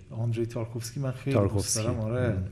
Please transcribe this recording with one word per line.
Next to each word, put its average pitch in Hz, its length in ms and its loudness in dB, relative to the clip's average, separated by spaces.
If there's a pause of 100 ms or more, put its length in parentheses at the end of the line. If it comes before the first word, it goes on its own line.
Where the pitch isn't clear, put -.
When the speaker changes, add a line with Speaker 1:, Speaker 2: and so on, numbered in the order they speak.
Speaker 1:
آندری 117 360 0
تارکوفسکی 117 540 -6
من 135 120 -2
خیلی 131 240 0
Speaker 2:
تارکوفسکی. 101 480 4
Speaker 1:
دوست 101 140 0
دارم، - 20 -2
آره. 113 300 2
Speaker 2:
مم. 95 220 0